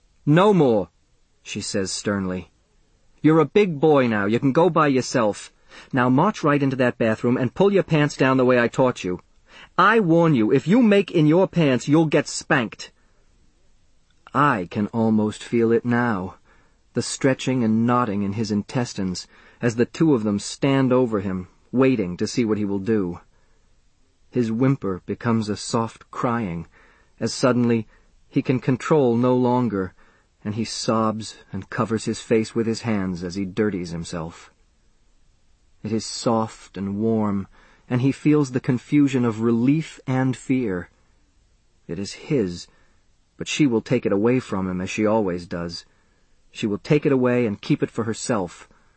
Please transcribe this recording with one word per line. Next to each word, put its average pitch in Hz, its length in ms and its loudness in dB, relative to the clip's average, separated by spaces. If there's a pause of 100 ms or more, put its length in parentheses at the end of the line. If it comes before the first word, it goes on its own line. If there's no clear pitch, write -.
(260)
"No 180 280 6
more," 117 360 2 (520)
she - 180 -12
says 98 320 -4
sternly. 95 600 -4 (720)
"You're 156 180 6
a 151 60 4
big 180 340 0
boy 143 280 4
now. 107 180 0
You 110 140 0
can 131 140 0
go 170 160 4
by 156 180 2
yourself. 123 640 -2 (400)
Now 127 160 2
march 151 360 2
right 143 180 2
into 135 160 0
that 123 220 0
bathroom 120 360 0
and 123 200 -2
pull 202 180 2
your 180 100 2
pants 147 320 0
down 131 220 2
the 127 80 2
way 123 140 4
I 117 80 2
taught 127 360 0
you. 90 180 -6 (560)
I 208 220 4
warn 165 340 4
you, 110 180 4
if 135 160 2
you 226 140 6
make 202 300 4
in 151 160 4
your 170 200 4
pants, 139 400 0
you'll 160 180 4
get 147 220 0
spanked." - 640 -4 (1400)
I 123 380 2
can 104 160 -2
almost 110 560 0
feel 117 280 0
it 117 140 2
now, 120 500 -2 (580)
the 123 80 -2
stretching 131 600 -2
and 110 220 0
knotting 120 380 0
in 98 100 -4
his 107 180 -4
intestines, 104 760 -4 (340)
as 117 140 0
the 117 100 0
two 160 280 0
of 110 100 0
them 104 160 0
stand 135 520 0
over 120 300 2
him, 92 260 -6 (240)
waiting 117 460 0
to 107 100 -4
see 123 160 -2
what 107 140 0
he 104 80 -2
will 98 140 -4
do. 95 400 -2 (1080)
His 113 220 -2
whimper 113 540 -2
becomes 113 440 -2
a 104 60 -4
soft - 560 -6
crying, 107 560 -6 (520)
as 110 140 -4
suddenly 120 540 0 (400)
he - 140 -2
can 127 180 -2
control 131 560 2
no 127 200 2
longer, 120 580 0 (500)
and 104 120 -6
he 113 100 -4
sobs 110 680 -2 (160)
and 95 180 -10
covers 110 360 -4
his 113 140 -4
face 113 340 -2
with 113 140 -2
his 113 140 -4
hands 95 420 -4
as 90 120 -10
he 98 100 -4
dirties 92 460 -4
himself. 82 600 -10 (1300)
It 104 80 -6
is 110 140 -4
soft - 720 -4
and 98 200 -6
warm, 104 500 -2 (420)
and 127 120 0
he 135 100 2
feels 147 400 0
the 127 80 -4
confusion 131 680 0
of 110 160 -2
relief 120 680 0
and 131 280 0
fear. 110 540 -4 (1000)
It 82 120 -8
is 101 140 -10
his, 95 540 -4 (720)
but 85 100 -10
she 151 200 2
will 113 140 2
take 123 240 -2
it 101 60 0
away 117 280 2
from 95 300 -4
him 90 100 -4
as 92 100 -6
she 107 160 -2
always 95 400 0
does. 85 400 -10 (680)
She - 160 -6
will 101 100 -2
take - 280 0
it 147 60 2
away 123 340 2
and 104 160 -6
keep - 220 -2
it 131 80 -4
for 117 120 -6
herself, 104 680 -6 (280)